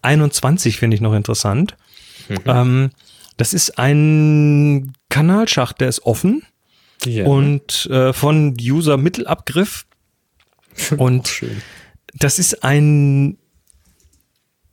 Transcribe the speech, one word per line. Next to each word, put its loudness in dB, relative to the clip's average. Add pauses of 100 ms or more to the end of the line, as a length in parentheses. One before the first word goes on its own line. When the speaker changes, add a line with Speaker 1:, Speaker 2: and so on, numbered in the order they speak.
Speaker 1:
einundzwanzig 0
finde 0
ich -2
noch 0
interessant. -2 (520)
Speaker 2:
Mhm. -8
Speaker 1:
Ähm, 2 (460)
das -2
ist -2
ein 2 (160)
Kanalschacht, 0
der 0
ist -6
offen 0 (640)
Speaker 2:
Ja. -2
Speaker 1:
und, 0
äh, 2
von 0
User 0
Mittelabgriff. -4 (540)
Speaker 2:
<laughs> -8
Speaker 1:
Und 2
Speaker 2:
Auch -6
schön. -8 (520)
Speaker 1:
das 0
ist -4
ein, 2 (1400)